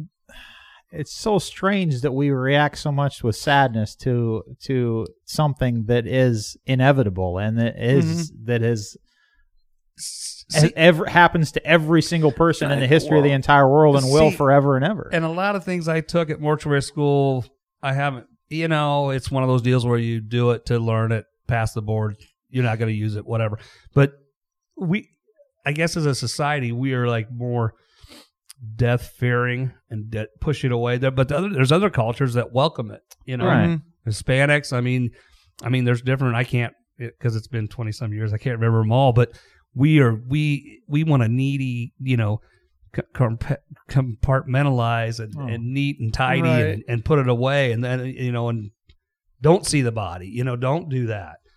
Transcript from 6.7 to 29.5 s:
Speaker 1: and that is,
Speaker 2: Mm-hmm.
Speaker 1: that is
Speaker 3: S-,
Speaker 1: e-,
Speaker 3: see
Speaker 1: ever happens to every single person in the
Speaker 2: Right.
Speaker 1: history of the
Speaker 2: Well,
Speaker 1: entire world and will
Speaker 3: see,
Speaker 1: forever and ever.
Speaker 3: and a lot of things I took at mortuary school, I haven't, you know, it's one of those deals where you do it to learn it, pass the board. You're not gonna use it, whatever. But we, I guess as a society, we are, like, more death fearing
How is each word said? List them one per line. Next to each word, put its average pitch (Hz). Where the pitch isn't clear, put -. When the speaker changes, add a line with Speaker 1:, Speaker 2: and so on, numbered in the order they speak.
Speaker 1:
and 110
that 117
is, 160
Speaker 2:
Mm-hmm. 113
Speaker 1:
that 117
is 113
Speaker 3:
S-, -
Speaker 1:
e-, 156
Speaker 3:
see 151
Speaker 1:
ever 160
happens 170
to -
every 160
single 156
person 160
in 139
the 135
Speaker 2:
Right. 123
Speaker 1:
history 151
of 143
the 143
Speaker 2:
Well, 139
Speaker 1:
entire 139
world 147
and 131
will 151
Speaker 3:
see, -
Speaker 1:
forever 139
and 131
ever. 185
Speaker 3:
and 165
a 160
lot 190
of 185
things 175
I 165
took 165
at 156
mortuary 147
school, 139
I 135
haven't, 135
you 160
know, 143
it's 131
one 135
of 131
those 127
deals 123
where 120
you 117
do 120
it 117
to 120
learn 113
it, 107
pass 113
the 113
board. 107
You're 127
not 110
gonna 113
use 107
it, 107
whatever. 110
But 139
we, 196
I 147
guess 160
as 160
a 139
society, 139
we 131
are, 123
like, 117
more 120
death 120
fearing 123